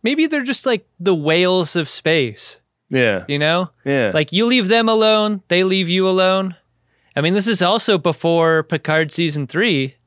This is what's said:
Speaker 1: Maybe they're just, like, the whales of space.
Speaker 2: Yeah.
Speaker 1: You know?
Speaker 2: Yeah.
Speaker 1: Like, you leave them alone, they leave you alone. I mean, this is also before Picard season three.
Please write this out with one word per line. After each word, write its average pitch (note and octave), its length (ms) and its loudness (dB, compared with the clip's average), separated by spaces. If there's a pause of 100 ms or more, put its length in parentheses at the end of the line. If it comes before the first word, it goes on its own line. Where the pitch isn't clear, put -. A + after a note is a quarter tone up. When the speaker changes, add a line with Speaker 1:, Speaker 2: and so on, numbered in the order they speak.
Speaker 1:
Maybe D4 240 0
they're D4 160 -2
just, B3 240 -4
like, A#3+ 200 -2 (120)
the F#3 160 0
whales E3+ 640 0
of D#3+ 120 -2
space. C#3+ 720 -2 (300)
Speaker 2:
Yeah. A2 400 0
Speaker 1:
You C#3+ 100 -2
know? D#3+ 320 0 (140)
Speaker 2:
Yeah. C3+ 280 0
Speaker 1:
Like, D#3 200 0
you G3+ 140 0
leave A#3+ 220 2
them A3+ 200 2
alone, G#3+ 600 2
they F3 140 2
leave F#3 260 0
you F#3 200 2
alone. F#3 480 0 (580)
I D3 60 -2
mean, E3 140 0
this G3+ 120 0
is A3 140 0
also G3 380 0
before E3 640 0
Picard D#3 500 -2
season D3 340 -4
three. D3+ 500 -2 (100)